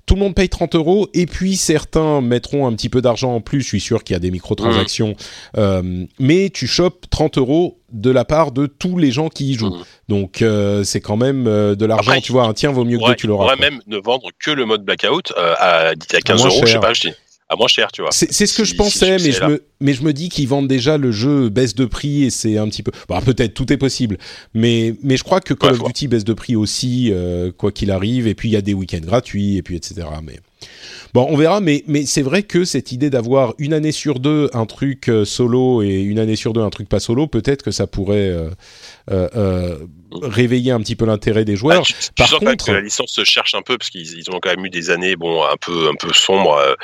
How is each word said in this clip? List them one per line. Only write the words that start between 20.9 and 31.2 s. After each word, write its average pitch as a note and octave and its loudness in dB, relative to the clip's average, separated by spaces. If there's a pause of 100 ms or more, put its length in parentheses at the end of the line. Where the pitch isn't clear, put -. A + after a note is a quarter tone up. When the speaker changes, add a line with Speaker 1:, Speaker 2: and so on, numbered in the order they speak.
Speaker 1:
le C3 2
jeu, C3 2
baisse A#2 0
de C3 2
prix, C#3+ 0
et A#2+ 2
c'est G#2+ -2
un G#2+ 0
petit - -8
peu, - -4 (160)
bah, - -4
peut-être, A#2+ 0
tout C3+ -2
est C#3 2
possible, B2 -2 (360)
mais, A2+ 2
mais C3+ 2
je - -2
crois F#3+ 2
que - -4
Call - 2
Speaker 2:
Ouais, C3+ 4
Speaker 1:
of A#2 -4
Speaker 2:
faut - -4
Speaker 1:
Duty - -4
baisse A2+ 2
de A2 0
prix A2+ -2
aussi, B2 0
euh, F2+ -2
quoi G2+ -2
qu'il G2+ -4
arrive, A2 0
et G2 0
puis - -4
il - 2
y G#2+ 2
a G2+ 2
des G2+ -2
week-ends F#2+ -4
gratuits, G2+ -2
et F2+ -2
puis F2 -8
et - -6
cetera, D#2 -10
mais C2 -16 (760)
bon, B2 4